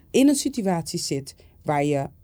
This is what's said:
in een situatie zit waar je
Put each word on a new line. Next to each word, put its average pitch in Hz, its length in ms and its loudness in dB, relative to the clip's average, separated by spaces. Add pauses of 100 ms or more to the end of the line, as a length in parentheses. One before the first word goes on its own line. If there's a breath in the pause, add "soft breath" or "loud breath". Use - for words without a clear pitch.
(120)
in 269 160 6
een 294 80 4
situatie 185 640 -4
zit 139 360 -6 (280 soft breath)
waar 147 220 0
je 143 220 0 (160)